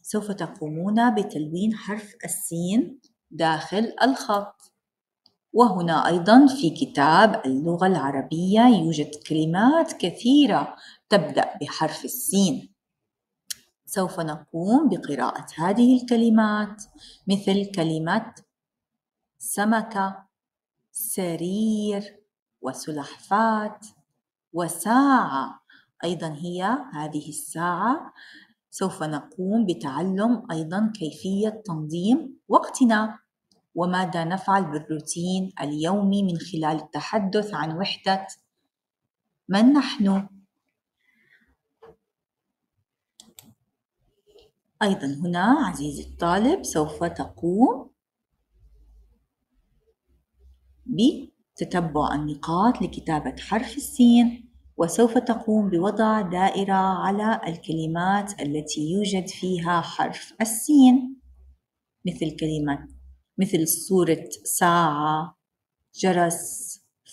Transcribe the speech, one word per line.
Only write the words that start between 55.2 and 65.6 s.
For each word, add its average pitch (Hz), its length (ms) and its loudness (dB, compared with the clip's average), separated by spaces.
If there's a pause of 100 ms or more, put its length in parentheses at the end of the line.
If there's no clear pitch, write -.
بوضع 214 520 0
دائرة 190 520 0
على 190 760 0
الكلمات 170 920 -4
التي 151 500 -4
يوجد 190 360 -2
فيها 175 540 -2
حرف - 600 -6
السين، 254 800 4 (840)
مثل 156 280 -6
كلمة، 151 520 -4 (500)
مثل 180 300 2
صورة 165 640 0 (140)
ساعة، 160 920 0 (560)